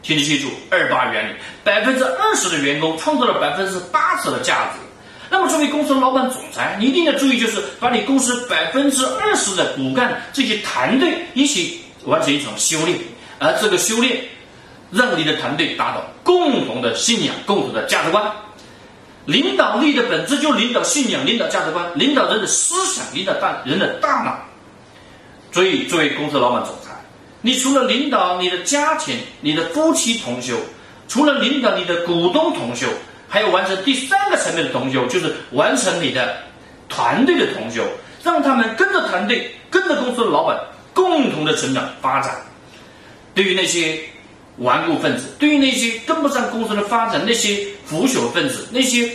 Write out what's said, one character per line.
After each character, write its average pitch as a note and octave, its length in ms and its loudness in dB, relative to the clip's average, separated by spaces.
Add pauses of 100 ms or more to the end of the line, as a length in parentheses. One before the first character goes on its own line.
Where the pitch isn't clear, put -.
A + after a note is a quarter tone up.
请 D3+ 160 -2
你 C#3+ 60 0
记 D3 160 0
住， C3 100 -4 (200)
二 F3+ 200 2
八 - 220 0
原 - 160 -4
理， - 60 -8 (300)
百 G#3 200 2
分 B3+ 140 2
之 C4 60 2
二 C4 320 2
十 - 140 -2
的 E3 80 0
员 C#3+ 220 0
工 D#3+ 180 0
创 D4 220 0
造 B3 60 4
了 F#3+ 140 2
百 D3+ 160 0
分 F#3+ 140 -2
之 F#3 100 -4 (120)
八 - 300 2
十 D3 100 -4
的 A#2+ 80 -4
价 - 340 0
值。 - 60 -14 (500)
那 F#4+ 100 2
么 F4+ 80 2
作 D#4 120 2
为 D4 80 2
公 D4 180 0
司 C#4 80 2
的 C4 60 4
老 B3+ 120 4
板、 B3+ 200 2
总 - 100 -10 (100)
裁， - 280 -4
你 A3 60 2
一 C4+ 60 4
定 F4 120 4
要 D4 100 4
注 C#4 140 2
意， A#3+ 120 2
就 A3+ 80 0
是 G3 140 -2 (180)
把 B3 120 0
你 A3 100 2
公 C4+ 160 2
司 A#3+ 300 0
百 E3 240 0
分 C#4+ 180 2
之 C4 160 2
二 G#4 300 0
十 F#3+ 200 -2
的 D#3+ 200 0
骨 C3 180 -2
干 B3 280 0 (120)
这 C4+ 100 0
些 G#3+ 140 0
团 G#3+ 420 0
队 D#4+ 340 0
一 C#4 120 4
起 E3+ 360 -2 (240)
完 C#3 180 2
成 F#3 100 2
一 C#3+ 80 -2
场 A#2+ 160 -8
修 D#3+ 280 0
炼， F3 120 0 (400)
而 D3+ 240 2
这 G#3+ 60 2
个 F3+ 100 4
修 A3+ 200 0
炼 B3 220 2 (680)
让 F3 300 0
你 D#3 40 -2
的 D3+ 140 0
团 C3 180 -4
队 D#3 200 -2
达 - 180 -2
到 - 100 -6 (200)
共 D4+ 420 4
同 B2 160 -4
的 A#2+ 140 0
信 G#3+ 300 0
仰、 - 100 -2 (100)
共 G3 160 2
同 C3 120 -4
的 - 100 -2
价 - 200 0
值 D#3+ 60 0
观。 G#3 160 2 (1000)
领 E4+ 300 2
导 - 220 2
力 C#4+ 160 4
的 A#3+ 160 2
本 - 160 -2
质 C4+ 140 0
就 D4+ 140 2
领 A#3 200 0
导 - 80 2
信 B3+ 300 0
仰、 C#3+ 120 -2
领 A#3 140 0
导 - 100 -2
价 F#3+ 160 -2
值 D#3+ 60 -2
观、 F3 240 -4
领 - 220 2
导 - 140 4
人 - 120 0
的 F#3 60 -2
思 - 400 0
想、 - 260 -4
领 E3+ 100 -6
导 G3+ 120 -2
大-， - 280 -2
人 C3+ 140 -2
的 - 220 -2
大 C4 240 0
脑。 - 160 -4 (1120)
所 F3+ 120 2
以， F#3 200 2
作 F3 160 0
为 D3 120 2
公 - 180 -4
司 C#3+ 60 -6
的 - 40 4
老 B2 140 4
板、 - 100 0
总 - 100 -8 (100)
裁， - 80 -16 (500)
你 B3 140 2
除 C4+ 220 2
了 B3+ 80 4
领 C4 240 0
导 F3+ 320 2
你 F3+ 80 0
的 F3+ 140 -2
家 D4 320 2
庭、 B2 200 -4 (260)
你 - 120 0
的 D#3+ 160 0
夫 D#4 240 4
妻 A3+ 240 0
同 B2 240 -6
修， A#2+ 160 -4 (500)
除 C#4 160 2
了 C#4+ 140 4
领 B3+ 240 0
导 G3+ 160 2
你 F3+ 80 -4
的 E3+ 120 0 (100)
股 F3 220 2
东 D#4+ 260 2
同 A#2+ 200 -6
修， B2+ 120 -2 (400)
还 - 140 2
要 - 80 2
完 F#3+ 180 4
成 F#3+ 160 -2
第 C4+ 100 2
三 - 380 0
个 E4 60 2
层 E3 180 -2
面 E3 80 0
的 C3 80 -4
同 C3+ 200 -2
修， B2 140 0
就 F3+ 140 0
是 D#3 160 -2 (160)
完 D#3+ 260 2
成 F3 240 0
你 C#3 80 0
的 B2 280 -2 (500)
团 - 360 0
队 E4 140 4
的 - 160 0
同 - 160 -8
修， - 140 -4 (400)
让 E4 180 2
他 C4 140 2
们 A3 200 0
跟 F#4+ 160 2
着 D#4+ 180 0
团 G3 180 -2
队、 - 280 -2 (140)
跟 F#4 180 2
着 D4+ 100 2
公 B3 180 -2
司 A3+ 60 -2
的 G3 60 2
老 D#3 160 2
板 - 160 0 (320)
共 E4+ 400 4
同 D3+ 140 -4
的 - 100 2
成 C3+ 160 -2
长 - 160 -2 (140)
发 - 200 0
展。 - 140 -6 (1000)
对 F#3+ 80 4
于 F#3 100 2
那 F#3 120 2
些 D#3+ 340 -2 (580)
顽 B2+ 280 2
固 D#3+ 140 0
分 - 180 0
子， - 100 -10 (120)
对 D4 100 4
于 D4 80 4
那 C4+ 140 4
些 A#3 340 -2
跟 D#4+ 160 0
不 C#4+ 80 2
上 A#3 220 0
公 A3+ 160 -4
司 G#3 80 -2
的 G3+ 80 0
发 - 240 0
展、 - 180 -2
那 A#3 80 2
些 G3+ 320 0 (200)
腐 E3+ 220 0
朽 C#3+ 220 0
分 E3+ 200 0
子、 - 220 -8
那 B3+ 100 0
些 A#3 340 2